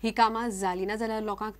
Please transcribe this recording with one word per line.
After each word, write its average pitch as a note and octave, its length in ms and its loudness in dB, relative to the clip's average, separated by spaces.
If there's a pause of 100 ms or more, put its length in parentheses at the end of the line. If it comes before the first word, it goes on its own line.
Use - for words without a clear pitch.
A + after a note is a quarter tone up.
ही A3+ 80 0
कामां A3+ 400 2
जाली F#3 340 -2
ना G3+ 100 0
जाल्यार A3 280 -2
लोकांक G#3+ 380 -4